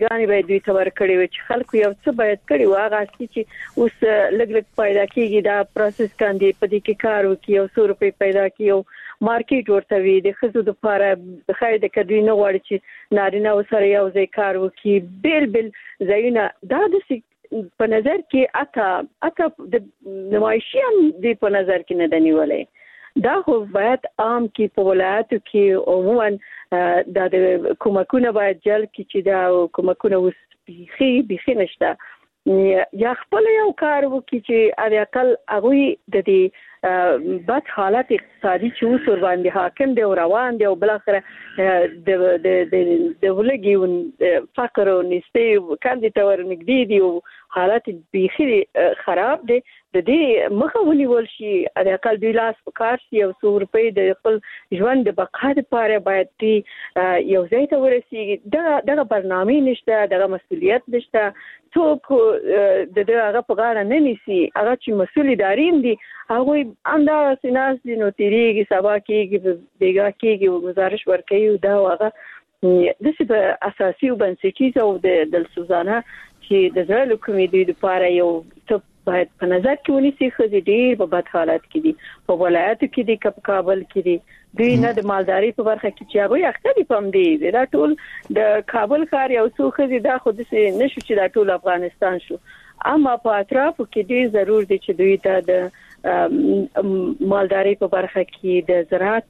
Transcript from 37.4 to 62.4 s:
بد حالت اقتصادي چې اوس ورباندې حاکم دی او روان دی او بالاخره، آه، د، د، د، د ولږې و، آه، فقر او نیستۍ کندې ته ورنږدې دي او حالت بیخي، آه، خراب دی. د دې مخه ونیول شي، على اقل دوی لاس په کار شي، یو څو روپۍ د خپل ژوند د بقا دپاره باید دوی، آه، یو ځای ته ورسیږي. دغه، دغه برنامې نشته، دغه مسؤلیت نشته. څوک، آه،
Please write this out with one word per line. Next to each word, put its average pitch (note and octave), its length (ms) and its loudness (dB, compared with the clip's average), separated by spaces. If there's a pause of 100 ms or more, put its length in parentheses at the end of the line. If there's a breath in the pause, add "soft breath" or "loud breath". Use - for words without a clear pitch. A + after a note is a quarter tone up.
بد C4+ 180 -2
حالت G#3+ 460 -2
اقتصادي G3 580 -2
چې - 140 -6
اوس B3+ 240 0
ورباندې F3+ 480 0
حاکم B3 380 -2
دی A3+ 80 0
او G3 120 0
روان A3 420 0
دی G#3+ 80 0
او G3 100 2
بالاخره، G3+ 480 -2 (360 loud breath)
آه، F#3 280 2 (200)
د، F#3 40 2 (340)
د، - 20 0 (260)
د، F#3 40 2 (460)
د - 20 2
ولږې G3+ 520 0
و، F#3 80 2
آه، F3 560 -2 (160)
فقر A#3+ 320 -2
او F#3 140 2
نیستۍ F3+ 460 -2 (360)
کندې B3 300 -2
ته G#3 140 2
ورنږدې F#3 600 -2
دي G3+ 100 2
او F3+ 240 2 (280 loud breath)
حالت G#3 400 0 (220)
بیخي، G3+ 540 0 (100)
آه، E3+ 180 2 (100)
خراب G#3 340 -2 (100)
دی. A#3+ 120 2 (340 soft breath)
د F#3 40 0
دې A#3+ 540 2
مخه D4+ 280 0
ونیول C#4 460 2
شي، G3+ 400 -4 (100)
على F#3+ 160 2
اقل A3 240 -2
دوی A3 160 0
لاس A3+ 220 0 (120)
په - 40 -14
کار A3+ 260 -2
شي، - 200 -10
یو G3+ 140 2
څو G3+ 320 0
روپۍ A3 240 0 (120)
د F#3+ 200 2
خپل A3 200 0 (360 loud breath)
ژوند A3+ 340 0
د F#3+ 60 -2
بقا G#3 380 -4
دپاره A#3 460 0
باید F#3+ 300 -2 (120)
دوی، A3 220 2 (340 loud breath)
آه، F3+ 220 0
یو F#3 280 0
ځای B3 200 0
ته D#4 100 0
ورسیږي. A#3 600 -2 (100)
دغه، D4+ 340 0
دغه C#4+ 240 -2
برنامې G3 540 0 (100)
نشته، A3 380 0
دغه F#3+ 200 0
مسؤلیت F#3+ 640 -2
نشته. A3+ 440 -2 (420 loud breath)
څوک، D4+ 380 0
آه، G3+ 720 2